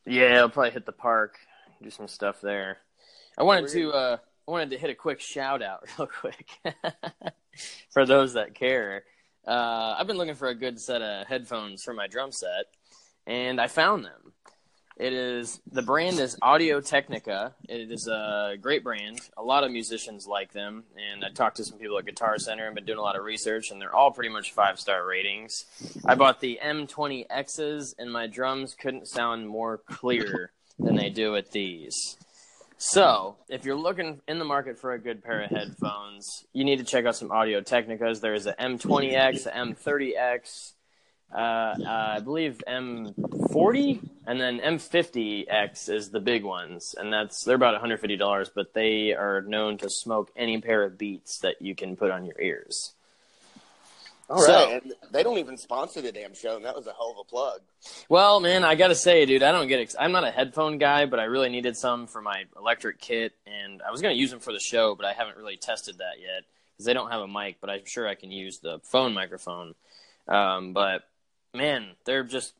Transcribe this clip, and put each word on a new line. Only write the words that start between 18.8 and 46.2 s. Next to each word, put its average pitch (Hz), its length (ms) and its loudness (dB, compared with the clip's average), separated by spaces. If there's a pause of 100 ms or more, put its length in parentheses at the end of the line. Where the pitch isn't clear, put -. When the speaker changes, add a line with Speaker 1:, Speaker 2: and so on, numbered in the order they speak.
Speaker 1:
brand. 110 380 -8 (160)
A 110 60 -12
lot 135 200 2
of 131 80 0
musicians 113 560 -8
like 101 260 -6
them, 104 320 -10 (120)
and 101 260 -12
I 98 80 -8
talked 113 280 -2
to 110 60 -8
some 104 140 -14
people 104 200 -4
at 87 80 -8
Guitar 107 320 -2
Center 110 280 -8
and 107 80 -10
been 101 120 -12
doing 110 120 -4
a 107 40 -6
lot 101 140 -2
of 95 80 -6
research, 110 460 -4
and 98 100 -14
they're 95 140 -6
all 139 160 8
pretty 123 200 -4
much 104 220 -8
five-star 95 540 0
ratings. 98 580 -6 (420)
I 127 80 8
bought 131 260 6
the 123 200 -6
M 151 260 -4
twenty 139 420 -8
X's, 143 680 -6
and 120 120 -10
my 117 160 -4
drums 131 480 -4
couldn't 131 320 -8
sound 117 420 -2
more 110 300 -4
clear 107 720 -4 (260)
than 110 180 2
they 101 140 0
do 107 220 0
with 101 180 -2
these. 87 640 -6 (640)
So, 107 580 6 (120)
if 127 180 -10
you're 139 100 -2
looking 160 520 -4
in 160 100 -4
the 165 60 -4
market 139 340 -2
for 127 140 -6
a 120 60 -6
good 113 260 -10
pair 113 180 -2
of 101 80 -6
headphones, 104 920 -8 (100)
you 131 100 0
need 139 140 4
to 123 60 -8
check 120 220 0
out 117 100 2
some - 140 -8
Audio 110 320 2
Technicas. 113 600 -2
There 110 120 0
is 101 120 -4
a 101 120 -4
M 127 200 -4
twenty 139 360 2
X, 131 300 4
a - 100 -6
M 120 200 -4
thirty 143 420 -2
X, 123 580 -4 (600)
uh, - 40 -6
uh, 113 360 0 (420)
I 104 40 -4
believe 139 460 -4
M 120 480 -8 (360)
forty, 240 520 4 (240)
and 123 120 -4
then 123 220 -2
M 156 180 2
fifty 113 680 0
X 104 400 -2
is 104 220 -4
the 107 100 -4